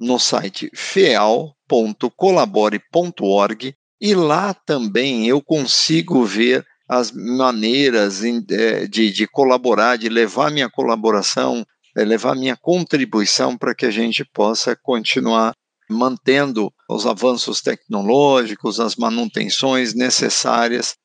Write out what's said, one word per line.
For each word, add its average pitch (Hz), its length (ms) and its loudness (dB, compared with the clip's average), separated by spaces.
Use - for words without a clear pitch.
no 123 180 0
site - 560 -4
feal 135 800 2
ponto 113 420 0
colabore 107 720 2
ponto 175 340 -2
org 117 480 0
e 208 160 2
lá 175 360 2
também 120 760 -2
eu 139 120 2
consigo 156 840 0
ver 120 420 0
as 123 240 0
maneiras 117 1120 0
em, 117 260 -2
eh, 104 380 0
de, 107 240 2
de 104 160 -2
colaborar, 123 680 2
de 113 120 -6
levar 117 420 0
minha 143 180 -2
colaboração, 117 960 0
eh, 107 80 0
levar 113 300 0
minha 131 220 -4
contribuição 131 1000 0
pra 120 200 -4
que 127 100 -2
a 120 60 0
gente 113 320 -4
possa 110 500 -2
continuar 113 800 0
mantendo 123 800 0
os 110 200 -4
avanços 117 560 -2
tecnológicos, 113 1160 0
as 113 160 -2
manutenções 117 1000 -2
necessárias 120 1000 0